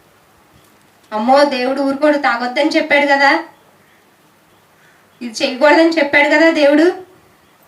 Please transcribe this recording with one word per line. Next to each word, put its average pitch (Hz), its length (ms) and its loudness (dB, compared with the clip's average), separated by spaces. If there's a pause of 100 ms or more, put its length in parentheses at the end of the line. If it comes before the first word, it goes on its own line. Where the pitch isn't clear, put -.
(1160)
"అమ్మో, 254 280 2
దేవుడు 269 380 -2
ఊరుకోడు, 285 360 0
తాగొద్దని 254 520 -2
చెప్పాడు 285 360 0
కదా, 285 380 0 (1800)
ఇది 240 220 -10
చేయకూడదని 294 460 2
చెప్పాడు 285 380 0
కదా 302 220 2
దేవుడు." 302 440 2 (760)